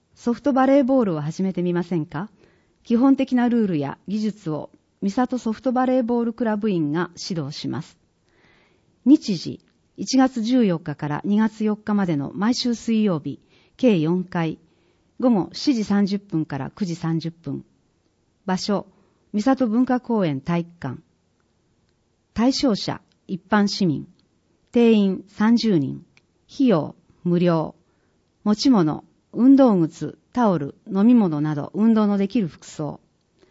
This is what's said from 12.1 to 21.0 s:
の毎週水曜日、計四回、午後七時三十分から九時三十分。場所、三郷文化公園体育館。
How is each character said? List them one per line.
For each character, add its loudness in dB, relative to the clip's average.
の -6
毎 -2
週 -4
水 -2
曜 0
日、 -10
計 4
四 0
回、 -6
午 2
後 0
七 -2
時 -2
三 2
十 -2
分 -4
か -10
ら -8
九 -8
時 -6
三 -4
十 -8
分。 -12
場 -2
所、 -4
三 2
郷 0
文 0
化 0
公 -2
園 -4
体 -2
育 -8
館。 -10